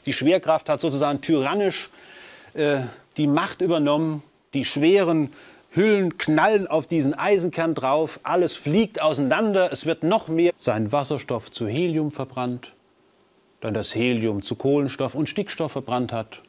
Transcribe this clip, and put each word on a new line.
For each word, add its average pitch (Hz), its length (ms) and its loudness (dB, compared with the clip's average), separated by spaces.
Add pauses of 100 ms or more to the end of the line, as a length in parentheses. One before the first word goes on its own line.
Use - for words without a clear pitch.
die 139 60 -2
Schwerkraft 160 560 2
hat 147 120 0
sozusagen 143 400 0
tyrannisch, 165 680 0 (640)
äh, 147 240 0 (380)
die 151 100 2
Macht 160 340 0
übernommen, 156 600 0 (320)
die 139 100 -2
schweren 160 680 2 (420)
Hüllen 196 440 2
knallen 185 500 2
auf 156 200 -2
diesen 147 260 0
Eisenkern 165 640 0
drauf, 143 480 0
alles 170 320 0
fliegt 170 480 0
auseinander, 160 720 2
es 135 120 -6
wird 160 180 -2
noch 185 260 2
mehr 170 280 4
sein 110 340 0
Wasserstoff 135 600 -4
zu - 160 -6
Helium 156 440 -2
verbrannt, 123 640 -8 (880)
dann 110 140 -4
das 104 200 -4
Helium 113 460 0
zu - 140 -6
Kohlenstoff 135 600 -2
und 143 140 -4
Stickstoff 180 440 -6
verbrannt 123 400 -4
hat 113 360 -8